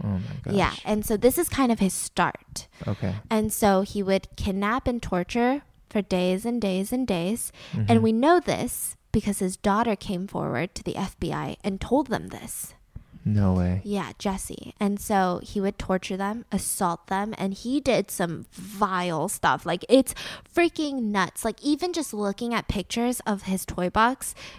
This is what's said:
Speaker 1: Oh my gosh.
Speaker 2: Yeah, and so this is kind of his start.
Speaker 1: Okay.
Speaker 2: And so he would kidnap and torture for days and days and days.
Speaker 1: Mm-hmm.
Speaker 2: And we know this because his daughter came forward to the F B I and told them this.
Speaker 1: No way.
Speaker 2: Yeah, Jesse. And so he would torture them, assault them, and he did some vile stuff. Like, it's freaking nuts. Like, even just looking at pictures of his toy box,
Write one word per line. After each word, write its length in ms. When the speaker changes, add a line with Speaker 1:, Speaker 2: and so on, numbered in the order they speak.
Speaker 1:
Oh 40
my 120
gosh. 120
Speaker 2:
Yeah, 200
and 220
so 100
this 220
is 100
kind 240
of 60
his 160
start. 760
Speaker 1:
Okay. 280
Speaker 2:
And 220
so 300
he 200
would 340
kidnap 500
and 160
torture 600
for 120
days 420
and 160
days 320
and 140
days. 440
Speaker 1:
Mm-hmm. 160
Speaker 2:
And 140
we 100
know 280
this 540
because 280
his 180
daughter 400
came 300
forward 480
to 100
the 120
F 220
B 140
I 320
and 160
told 280
them 200
this. 460
Speaker 1:
No 300
way. 300
Speaker 2:
Yeah, 340
Jesse. 600
And 220
so 420
he 200
would 160
torture 400
them, 340
assault 560
them, 300
and 160
he 260
did 300
some 420
vile 800
stuff. 360
Like, 220
it's 260
freaking 500
nuts. 400
Like, 200
even 300
just 200
looking 400
at 140
pictures 580
of 160
his 240
toy 240
box, 440